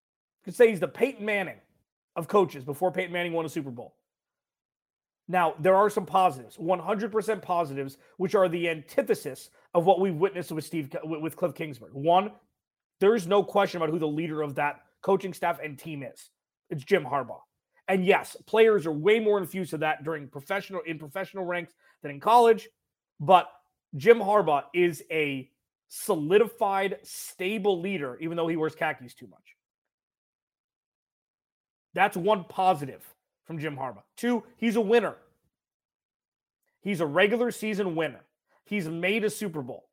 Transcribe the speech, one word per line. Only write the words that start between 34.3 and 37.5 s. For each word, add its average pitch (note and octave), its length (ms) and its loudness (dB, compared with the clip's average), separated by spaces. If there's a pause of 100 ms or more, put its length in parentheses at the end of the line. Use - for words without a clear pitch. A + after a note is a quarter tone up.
he's A3+ 200 0
a A#3+ 40 4
winner. G#3 360 2 (1600)
He's F#3+ 200 -4
a E3+ 60 0
regular G#3 440 2